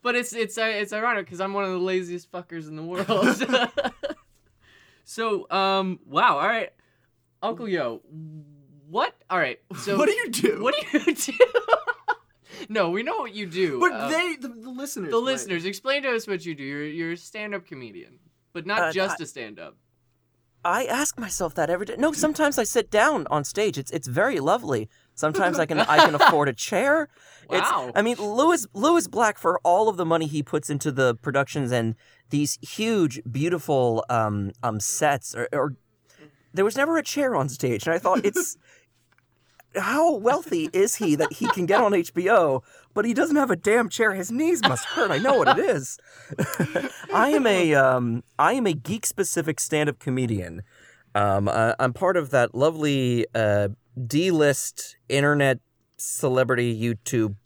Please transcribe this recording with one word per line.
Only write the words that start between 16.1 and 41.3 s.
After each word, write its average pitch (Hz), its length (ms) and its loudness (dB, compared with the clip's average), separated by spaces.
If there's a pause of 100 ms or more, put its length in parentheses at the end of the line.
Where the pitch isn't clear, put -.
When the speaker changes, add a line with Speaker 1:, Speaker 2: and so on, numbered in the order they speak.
Speaker 1:
us 220 100 -4
what 185 200 -6
you 165 100 -8
do. 139 80 -12
You're, 143 240 -8
you're 165 240 -6
a 175 60 -8
stand-up 202 480 -10
comedian, 113 520 -18 (360)
but 160 120 -10
not 185 160 -2
Speaker 3:
Uh, 160 120 0
Speaker 1:
just 190 260 -2
Speaker 3:
I 160 60 -10
Speaker 1:
a - 20 -16
stand-up. 104 480 -14 (880)
Speaker 3:
I 208 220 0
ask 277 340 -2
myself 190 360 -6
that 156 140 0
every 180 160 -2
day. 202 140 -10
No, 302 140 2
sometimes 302 440 0
I 240 60 0
sit - 260 0
down 220 400 2
on 147 140 0
stage. 202 340 -2
It's, 135 140 -8
it's 143 160 -6
very 180 320 0
lovely. 147 480 0 (280)
Sometimes 170 440 0
I 156 60 2
can, 170 160 -2
I 151 160 4
can 165 180 8
Speaker 1:
<laughs> 147 60 2
Speaker 3:
afford 156 260 6
a 127 60 -2
chair. 277 560 -2 (420)
It's, - 180 0
Speaker 1:
Wow. 127 240 -2
Speaker 3:
I 202 80 2
mean, 233 160 0
Lewis, 233 560 2
Lewis 311 340 2
Black, 214 300 0
for 180 280 0
all 196 240 4
of 190 80 -4
the 175 80 0
money 160 220 2
he 147 140 -4
puts 139 280 -4
into 147 240 -4
the 123 220 2
productions 139 580 -2
and 113 220 0 (340)
these 147 340 -2
huge, 202 640 0
beautiful, 131 800 0
um, 104 440 0 (100)
um, 110 160 -2
sets, - 560 -2
or, 120 160 -4
or 139 240 -2 (800)
there 190 120 2
was 220 120 -2
never 311 200 2
a 294 60 0
chair 262 320 -2
on 143 140 0
stage. 120 360 -2
And 165 80 0
I 170 60 0
thought, 185 260 2
it's, - 320 -2 (540)
Speaker 1:
<laughs> - 640 -20
Speaker 3:
how 277 400 2
wealthy 202 580 0
is 196 220 2
he 165 200 2
that 151 180 0